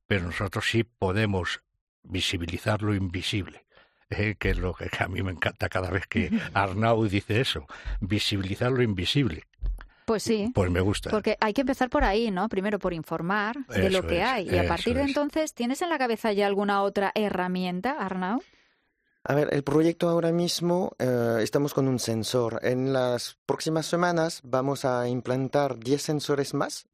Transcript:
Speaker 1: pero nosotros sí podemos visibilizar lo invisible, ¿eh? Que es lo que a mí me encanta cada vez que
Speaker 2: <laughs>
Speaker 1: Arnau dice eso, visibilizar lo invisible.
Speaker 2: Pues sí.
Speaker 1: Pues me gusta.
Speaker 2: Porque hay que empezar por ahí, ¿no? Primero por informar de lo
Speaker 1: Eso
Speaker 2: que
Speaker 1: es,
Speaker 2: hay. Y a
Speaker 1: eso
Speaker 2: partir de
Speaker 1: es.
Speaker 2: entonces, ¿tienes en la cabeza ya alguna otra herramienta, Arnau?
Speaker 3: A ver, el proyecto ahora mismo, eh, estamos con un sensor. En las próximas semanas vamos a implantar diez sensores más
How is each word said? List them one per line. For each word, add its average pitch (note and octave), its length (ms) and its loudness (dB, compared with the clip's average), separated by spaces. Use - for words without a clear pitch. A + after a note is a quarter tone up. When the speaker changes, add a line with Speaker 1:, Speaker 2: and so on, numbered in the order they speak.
Speaker 1:
pero F#2+ 180 2
nosotros G2 420 -4
sí A2+ 140 2
podemos F#2+ 800 -2
visibilizar F#2 800 -2
lo G#2 100 0
invisible, F#2+ 720 -4
¿eh? G#2 260 -2
Que F#2+ 140 0
es F2+ 80 2
lo F2 160 -2
que F2+ 240 -8
a F#2 80 0
mí G2 160 -4
me F#2+ 80 -2
encanta F2 380 -4
cada F#2 220 -2
vez F#2+ 180 -2
que F2+ 220 0
Speaker 2:
<laughs> G#3 240 -2
Speaker 1:
Arnau A2 520 2
dice G2+ 340 0
eso, - 260 -4
visibilizar G2+ 720 0
lo B2 100 2
invisible. G2+ 640 0
Speaker 2:
Pues G#3+ 180 0
sí. A3 300 0
Speaker 1:
Pues F2+ 180 4
me F2 80 4
gusta. G2 300 0
Speaker 2:
Porque G#3+ 300 0
hay G#3+ 120 2
que C4+ 80 2
empezar B3+ 280 0
por D4 140 2
ahí, A3 300 2
¿no? F#3+ 160 0
Primero G3 320 -2
por F3+ 120 -2
informar F#3 640 -2
de F#3+ 220 2
lo F#3 100 2
Speaker 1:
Eso F#3 80 -4
Speaker 2:
que E3+ 140 0
Speaker 1:
es, A3 40 2
Speaker 2:
hay. A#3+ 220 -2
Y F#3 80 0
a E3+ 60 4
Speaker 1:
eso F3 60 0
Speaker 2:
partir F3 280 0
de C#4 60 2
Speaker 1:
es. C#4 60 2
Speaker 2:
entonces, D4 460 0
¿tienes A#3+ 280 -2
en F4 80 -2
la D#4 80 0
cabeza A#3 340 0
ya G3+ 160 4
alguna G3+ 340 2
otra G3 320 0
herramienta, F#3 800 0
Arnau? F#3+ 500 -2
Speaker 3:
A C3+ 40 4
ver, D3 180 4
el C#3+ 100 0
proyecto E3 460 4
ahora E3+ 240 4
mismo, F3 640 0
eh, A#2 440 2
estamos C#3+ 320 0
con C3+ 120 2
un C3 120 2
sensor. A2+ 640 -2
En B2+ 320 0
las B2 500 -2
próximas D#3 400 -2
semanas E3+ 580 0
vamos C3 440 -2
a B2 200 0
implantar B2+ 720 0
diez C3 220 0
sensores C#3+ 540 -2
más - 400 -4